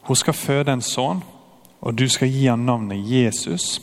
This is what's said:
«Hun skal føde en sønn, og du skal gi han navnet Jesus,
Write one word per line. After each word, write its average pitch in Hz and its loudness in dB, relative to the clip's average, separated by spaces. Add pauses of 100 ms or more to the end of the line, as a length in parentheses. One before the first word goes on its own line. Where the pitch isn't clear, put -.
«Hun 131 0
skal - 2
føde 143 0
en 123 0
sønn, 165 -2 (580)
og 117 -4
du 127 2
skal 135 2
gi 135 2
han 120 2
navnet 104 -2
Jesus, 127 0